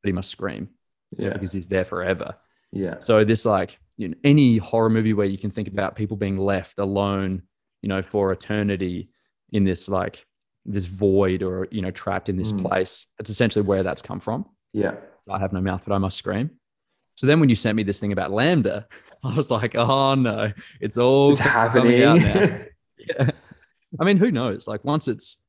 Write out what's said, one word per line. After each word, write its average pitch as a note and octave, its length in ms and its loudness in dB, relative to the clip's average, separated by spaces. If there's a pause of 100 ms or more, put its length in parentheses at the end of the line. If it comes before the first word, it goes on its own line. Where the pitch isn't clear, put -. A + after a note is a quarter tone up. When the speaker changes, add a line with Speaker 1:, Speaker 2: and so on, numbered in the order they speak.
Speaker 1:
but G2+ 60 -4
he F#2+ 60 0
must F#2+ 180 -6
scream E2+ 380 -8 (480)
Speaker 2:
Yeah. G2+ 160 -4
Speaker 1:
because F#2 180 -6
he's F#2 160 -8
there F#2+ 180 0
forever. F2+ 500 -6 (360)
Speaker 2:
Yeah. F#2+ 280 -6
Speaker 1:
So A2 240 4
this, A2 220 2
like, F#2+ 320 0 (200)
you F#2+ 100 -8
know, E2 160 -8
any C#3+ 340 6
horror A2+ 320 0
movie A2 240 2
where G2+ 140 2
you G2 100 -4
can G2+ 140 -6
think G2+ 160 -8
about G2 280 -4
people G#2 220 -6
being G2 200 -2
left G2 420 -2
alone, G2 640 -2 (380)
you G#2 80 -6
know, F#2+ 120 -2
for G2 300 -2
eternity F#2+ 760 -4 (420)
in G2 140 2
this, F#2 240 -2
like, - 360 -4 (400)
this G2 200 -4
void F#2+ 580 2
or, F#2 280 -6
you G#2+ 100 -6
know, F#2 100 -6
trapped F#2+ 380 -6
in F#2 80 -4
this G#2+ 160 -4
Speaker 2:
Mm. G2 120 -4
Speaker 1:
place, F#2 400 -4 (120)
that's G#2+ 120 -12
essentially G#2+ 360 0
where F#2+ 180 0
that's F2+ 180 -4
come F#2+ 180 -12
from. A#2+ 260 -6 (280)
Speaker 2:
Yeah. G2+ 220 -2 (340)
Speaker 1:
"I F#2+ 100 -6
have F#2+ 140 -4
no F#2 80 -2
mouth, F#2+ 240 -2
but G2+ 80 -2
I G2 40 0
must F#2+ 200 -2
scream." A2 340 -4 (640)
So C3 120 -2
then D#3 120 6
when C#3+ 100 6
you A2+ 60 6
sent G#2+ 200 0
me A2 80 0
this G2 160 -4
thing G2+ 140 -4
about F2+ 180 -4
LaMDA, A2+ 540 0 (200)
<laughs> - 180 -20
I A#2+ 120 -6
was C3+ 160 -2
like, A2+ 240 -2
"Oh C3+ 400 2
no, G#2+ 360 0 (280)
it's G#2+ 180 -6
all C#3 340 6
Speaker 2:
It's C#3 100 4
Speaker 1:
coming A#2+ 600 4
out A#2+ 160 8
Speaker 2:
happening. - 400 2
Speaker 1:
now." - 100 -16
<laughs> - 280 -20
Yeah. B2+ 340 -2 (680)
I D#3+ 60 -2
mean, G3+ 120 4
who A3 140 4
knows? A#2+ 360 -4
Like, G#2+ 180 -8
once D3 220 0
it's - 300 -8 (120)